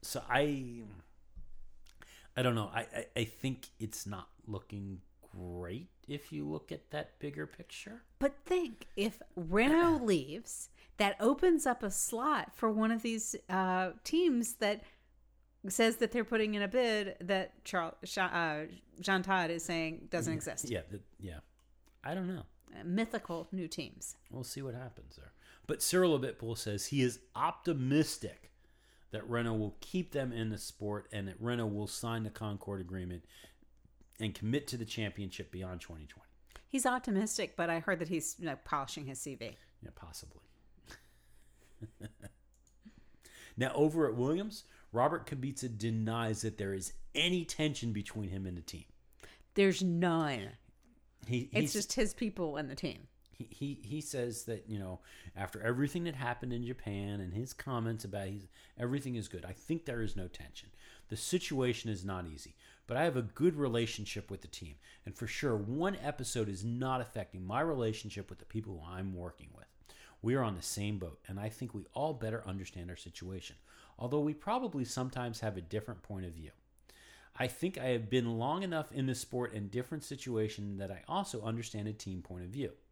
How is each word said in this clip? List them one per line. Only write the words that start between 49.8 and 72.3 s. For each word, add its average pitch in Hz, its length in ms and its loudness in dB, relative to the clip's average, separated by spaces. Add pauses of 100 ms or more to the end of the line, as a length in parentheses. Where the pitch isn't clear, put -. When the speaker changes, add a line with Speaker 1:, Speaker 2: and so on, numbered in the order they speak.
Speaker 2:
none. 165 680 4 (800)
Speaker 1:
He, 123 260 0
Speaker 2:
It's 220 80 4
Speaker 1:
he's 147 140 2
Speaker 2:
just 202 180 0
his 214 220 2
people 180 420 -2
and 147 140 -4
the 135 40 -6
team. 120 340 -6 (220)
Speaker 1:
He, - 200 -12
he, 143 320 -6
he 139 180 -4
says 123 440 -4
that, 113 240 -4
you 107 100 -4
know, 92 220 -6 (360)
after 95 260 -4
everything 131 420 2
that 170 100 -2
happened 123 380 -2
in 120 120 -2
Japan 101 560 -4
and 90 140 -4
his 123 180 -2
comments 113 520 -2
about 98 240 -4
he's, 98 180 -8 (320)
everything 127 380 -2
is 104 120 -4
good. 85 160 -8
I 90 80 -8
think 160 320 -2
there 120 160 -2
is 113 160 2
no 90 120 -2
tension. - 420 -14 (380)
The 107 80 -6
situation 127 720 0
is 95 140 -2
not 92 220 -4
easy, 78 300 -12 (300)
but 120 100 -2
I 147 80 4
have 160 120 4
a 123 60 2
good 156 340 2
relationship 113 760 0
with 98 100 -8
the - 80 -16
team. - 280 -12 (280)
And 101 100 -10
for 117 120 -6
sure, 120 300 2
one 143 460 2
episode 127 460 -2
is 98 160 -4
not 127 380 0
affecting 98 440 -6
my 110 140 0
relationship 113 720 0
with 92 80 -14
the - 80 -18
people 107 360 -6
who 85 120 -10
I'm 95 200 -4
working 87 400 -10
with. - 120 -18 (580)
We 120 120 4
are 131 80 4
on 104 100 2
the 87 80 -6
same 104 360 -2
boat, 82 280 -6
and 98 140 -6
I 107 80 -2
think 110 260 -8
we 98 100 -6 (100)
all 151 200 0
better 110 320 -4